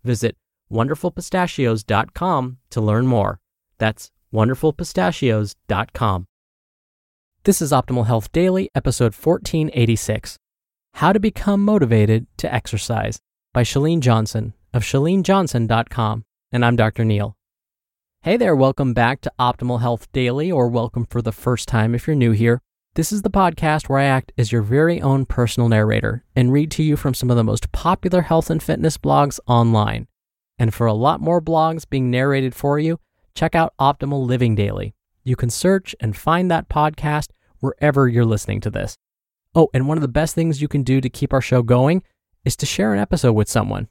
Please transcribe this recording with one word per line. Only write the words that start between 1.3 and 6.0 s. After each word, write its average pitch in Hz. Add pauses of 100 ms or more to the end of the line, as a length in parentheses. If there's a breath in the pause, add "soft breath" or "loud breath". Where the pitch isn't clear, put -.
dot 98
com 135 (120)
to 120
learn 110
more. 104 (400)
That's 110 (220)
wonderful 127
pistachios 147 (140)
dot 110
com. 95 (1160)